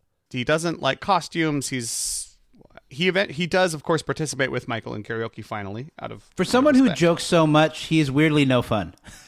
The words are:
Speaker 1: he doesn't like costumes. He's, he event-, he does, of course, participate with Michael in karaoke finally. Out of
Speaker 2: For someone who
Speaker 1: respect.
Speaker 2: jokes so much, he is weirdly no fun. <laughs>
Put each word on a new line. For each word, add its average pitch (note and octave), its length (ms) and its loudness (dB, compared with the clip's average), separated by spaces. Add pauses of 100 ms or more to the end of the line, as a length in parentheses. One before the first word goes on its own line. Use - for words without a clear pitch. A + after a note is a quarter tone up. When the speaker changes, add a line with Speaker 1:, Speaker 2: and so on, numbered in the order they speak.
(320)
Speaker 1:
he B2 120 -6
doesn't D#3+ 380 -2
like C3+ 180 -2
costumes. D#3+ 680 -2
He's, - 560 -6 (640)
he D#3+ 200 -2
event-, F#3 220 -2
he D#3+ 160 -4
does, F#3 260 2
of D3+ 100 -10
course, D#3+ 180 0
participate C#3 500 -4
with B2 160 -6
Michael A#2+ 280 -8
in G#2+ 80 -10
karaoke A2+ 400 -8
finally. G#2+ 460 -10 (100)
Out A#2 120 -12
of G#2+ 120 -18 (140)
Speaker 2:
For F#3 80 0
someone C4+ 300 4
who C4 80 8
Speaker 1:
respect. - 160 2
Speaker 2:
jokes E3+ 240 2
so E3 240 4
much, D3+ 380 2
he D#3+ 140 2
is D3 120 2
weirdly D3 340 4
no B2+ 160 4
fun. G2 380 -4
<laughs> - 40 -20 (240)